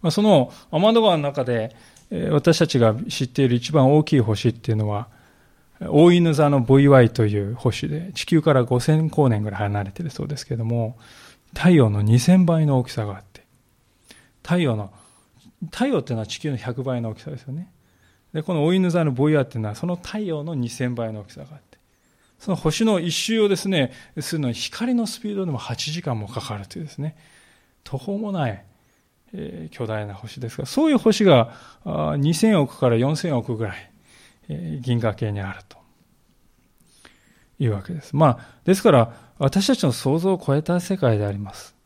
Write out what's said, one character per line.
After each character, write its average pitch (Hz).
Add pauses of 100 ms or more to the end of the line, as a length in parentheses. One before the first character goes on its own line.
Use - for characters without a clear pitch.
ま 175
あ、 156
そ 208
の 180 (180)
天 196
の 226
川 190
の 147
中 139
で、 117 (360)
え 175
ー、 -
私 151
た 160
ち 139
が 110 (140)
知 -
っ -
て -
い 127
る 120
一 120
番 139
大 151
き 151
い -
星 110
っ -
て -
い 110
う -
の 107
は、 104 (760)
大 165
犬 170
座 147
の 143
ブ 135
イ 143
ワ 135
イ 117
と 113
い 104
う 101
星 -
で、 165
地 -
球 160
か 156
ら 127
五 123
千 156
光 143
年 107
ぐ 107
ら 98
い -
離 101
れ 101
て -
い -
る -
そ -
う -
で 147
す -
け -
れ 123
ど 113
も、 117 (580)
太 180
陽 131
の 104
二 113
千 180
倍 160
の 135
大 123
き -
さ 110
が 98
あ 95
っ -
て、 - (1000)
太 175
陽 135
の、 101 (760)
太 254
陽 240
っ 127
て -
い -
う -
の 113
は -
地 -
球 151
の 127
百 120
倍 123
の 113
大 107
き -
さ 156
で 139
す -
よ 135
ね。 165 (600)
で、 156
こ 180
の 151
大 175
犬 185
座 170
の 147
ブ 139
イ 156
ワ 143
イ 127
っ -
て -
い -
う 110
の 107
は、 104
そ -
の 180
太 190
陽 165
の 165
二 123
千 123
倍 113
の 107
大 -
き 98
さ 143
が 135
あ -
っ -
て、 - (580)
そ -
の 170
星 160
の 208
一 165
周 220
を 208
で 196
す 196
ね、 156 (280)
す 156
る 156
の 131
に 117
光 -
の 233
ス -
ピ 208
ー 202
ド 190
で 160
も 131
八 127
時 170
間 120
も 101
か 117
か 110
る 98
と -
い 170
う -
で 147
す -
ね、 - (680)
途 -
方 202
も 208
な 160
い、 98 (680)
え 160
ー、 -
巨 117
大 107
な 104
星 107
で 123
す -
が、 135
そ 311
う -
い -
う 247
星 220
が、 127 (280)
あ 156
ー、 151
二 151
千 208
億 -
か 127
ら 117
四 139
千 160
億 117
ぐ 110
ら 98
い、 - (580)
え 156
ー、 120
銀 120
河 110
系 110
に 101
あ 95
る -
と。 - (1800)
い 135
う 110
わ 98
け 175
で 156
す。 -
ま 147
あ、 - (180)
で 175
す 190
か 220
ら、 120 (240)
私 190
た 269
ち -
の 135
想 143
像 190
を -
超 139
え 151
た 175
世 185
界 117
で 104
あ 104
り 101
ま 101
す。 - (100)